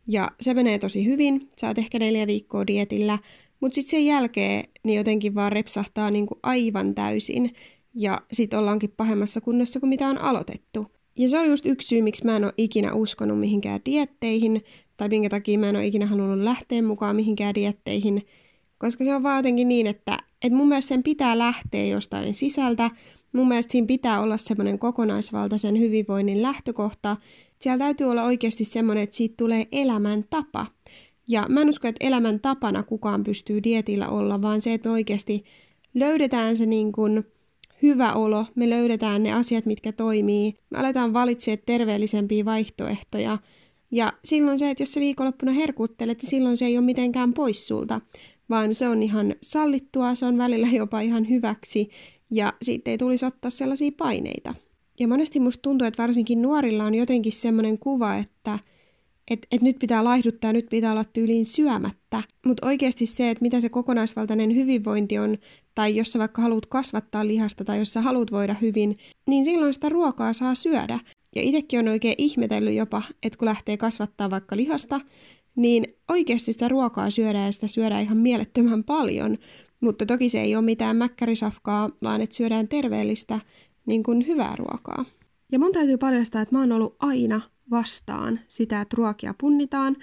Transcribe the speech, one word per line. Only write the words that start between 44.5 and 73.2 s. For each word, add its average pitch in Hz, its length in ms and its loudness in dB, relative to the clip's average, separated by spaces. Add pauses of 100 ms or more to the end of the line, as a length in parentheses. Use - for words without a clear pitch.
se, 285 100 0
että 277 140 -4
jos 269 100 -4
sä 302 60 -2
viikonloppuna 262 520 -2
herkuttelet, 233 680 -2
niin 262 80 -8
silloin 254 280 2
se 247 80 -2
ei 240 120 2
ole 247 80 4
mitenkään 247 480 2
pois 240 340 -2
sulta, 220 340 -4 (480)
vaan 220 240 0
se 247 140 0
on 220 160 2
ihan 208 380 0
sallittua, 269 720 0
se 254 100 -2
on 247 120 2
välillä 240 300 2
jopa 220 320 0
ihan 226 300 0
hyväksi, 220 600 -2 (420)
ja 214 300 0
siitä 240 300 -4
ei 226 60 -2
tulisi 254 280 0
ottaa 247 260 -6
sellaisia 277 460 -2
paineita. - 580 -4 (440)
Ja 240 80 0
monesti 294 320 2
musta 247 220 0
tuntuu, 262 260 2
että 226 160 -4
varsinkin 233 380 2
nuorilla 240 440 2
on 214 100 2
jotenkin 233 360 2
semmoinen 220 480 0
kuva, 233 360 0
että 208 440 -6 (720)
et, 226 200 -4
et 240 100 2
nyt 254 180 4
pitää 220 240 0
laihduttaa, 233 500 2
nyt 233 160 0
pitää 226 220 2
olla 220 120 0
tyyliin 226 420 0
syömättä. 220 760 -2 (220)
Mut 254 200 0
oikeasti 262 400 0
se, 240 240 0
että 226 120 -2
mitä 240 180 2
se 233 100 0
kokonaisvaltainen 226 840 0
hyvinvointi 214 640 0
on, 214 200 0 (380)
tai 214 200 0
jos 226 160 0
sä 240 80 -2
vaikka 220 220 -2
haluat 226 240 0
kasvattaa 214 640 -4
lihasta, 214 360 -2
tai 208 160 -2
jos 214 140 -2
sä 226 80 0
haluat 254 300 0
voida 202 300 0
hyvin, 208 360 2 (300)
niin 269 180 4
silloin 311 280 2
sitä 294 160 -4
ruokaa 262 440 0
saa 254 220 -2
syödä. 240 440 -2 (360)
Ja - 60 -2
itekin 285 380 0
on 226 80 2
oikein 220 300 0
ihmetellyt 220 560 0
jopa, 214 280 -4 (220)